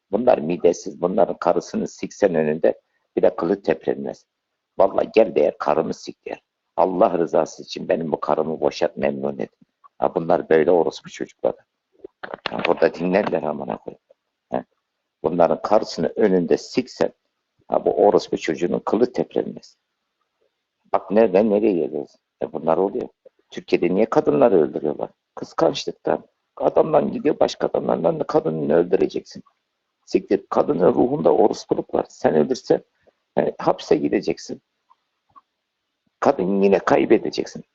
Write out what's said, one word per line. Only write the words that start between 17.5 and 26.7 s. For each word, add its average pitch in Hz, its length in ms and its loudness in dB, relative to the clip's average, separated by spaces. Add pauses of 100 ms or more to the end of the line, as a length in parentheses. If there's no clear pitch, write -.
ha, - 180 -2
bu - 60 2
orospu - 460 2
çocuğunun 76 420 -4
kılı - 340 0
teprenmez. - 640 -6 (1160)
Bak - 180 -4
nereden 107 380 4
nereye 104 240 2
geliyoruz. 71 420 -4 (280)
E, 76 100 -8
bunlar 80 240 0
oluyor. 98 300 -2 (420)
Türkiye'de - 460 -2
niye 110 100 2
kadınları 143 560 2
öldürüyorlar? 71 480 -4 (260)
Kıskançlıktan. - 880 -4 (340)
Adamdan 143 540 2